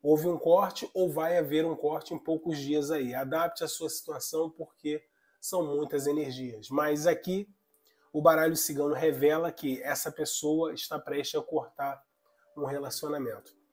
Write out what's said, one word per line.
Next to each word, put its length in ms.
houve 240
um 100
corte 560
ou 160
vai 300
haver 260
um 120
corte 380
em 40
poucos 400
dias 320
aí. 240
Adapte 480
a 60
sua 200
situação 600
porque 500
são 240
muitas 440
energias. 600
Mas 380
aqui 420
o 80
baralho 360
cigano 380
revela 580
que 320
essa 260
pessoa 640
está 240
prestes 400
a 60
cortar 600
um 80
relacionamento. 920